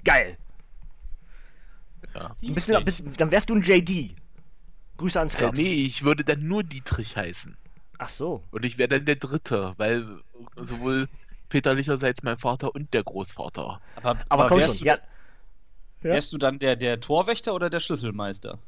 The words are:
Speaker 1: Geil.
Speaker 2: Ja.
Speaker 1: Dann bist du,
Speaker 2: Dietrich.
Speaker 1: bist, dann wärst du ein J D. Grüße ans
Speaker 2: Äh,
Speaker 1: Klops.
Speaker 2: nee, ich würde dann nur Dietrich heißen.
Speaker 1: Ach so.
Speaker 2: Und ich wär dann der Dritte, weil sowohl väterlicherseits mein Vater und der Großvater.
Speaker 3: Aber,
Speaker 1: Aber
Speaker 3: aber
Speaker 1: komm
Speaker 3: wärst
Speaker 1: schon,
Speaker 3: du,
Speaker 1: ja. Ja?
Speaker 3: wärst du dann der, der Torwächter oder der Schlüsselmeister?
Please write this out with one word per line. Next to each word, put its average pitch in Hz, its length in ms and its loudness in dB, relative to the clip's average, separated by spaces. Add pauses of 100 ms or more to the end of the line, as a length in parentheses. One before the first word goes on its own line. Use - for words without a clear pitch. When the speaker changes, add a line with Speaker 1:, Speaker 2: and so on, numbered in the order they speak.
Speaker 1:
Geil. 120 320 6 (1800)
Speaker 2:
Ja. - 260 -10
Speaker 1:
Dann - 140 -4
bist 175 140 -2
du, 220 80 4
Speaker 2:
Dietrich. 180 280 2
Speaker 1:
bist, 139 160 -4
dann 160 100 4
wärst 208 200 4
du 233 40 2
ein 208 80 8
J 175 240 8
D. 165 300 -2 (800)
Grüße 180 220 0
ans 160 160 2
Speaker 2:
Äh, - 40 -4
Speaker 1:
Klops. 120 200 2
Speaker 2:
nee, 180 160 2 (100)
ich 131 200 -4
würde 147 200 4
dann 147 220 2
nur 202 160 0
Dietrich 135 540 -4
heißen. 90 400 -6 (420)
Speaker 1:
Ach 123 100 -6
so. 151 420 -4
Speaker 2:
Und 110 140 -6
ich 120 140 -4
wär 123 100 4
dann 135 160 4
der 147 120 4
Dritte, 120 600 -2
weil 113 300 2 (500)
sowohl 123 520 -2 (420)
väterlicherseits 135 720 2
mein 117 160 0
Vater 127 360 -2
und 147 200 -6
der 110 100 4
Großvater. - 760 -8 (160)
Speaker 3:
Aber, 123 140 0
Speaker 1:
Aber 120 80 2 (100)
Speaker 3:
aber 139 200 8
Speaker 1:
komm 180 100 10
Speaker 3:
wärst 131 200 6
Speaker 1:
schon, - 60 -6
Speaker 3:
du, - 20 6
Speaker 1:
ja. 151 80 8 (1080)
Ja? 165 100 0
Speaker 3:
wärst 147 200 2
du 156 60 -6
dann 139 200 2
der, 135 180 4
der 120 240 0
Torwächter 190 540 2
oder 175 160 0
der 165 100 -2
Schlüsselmeister? 104 880 -6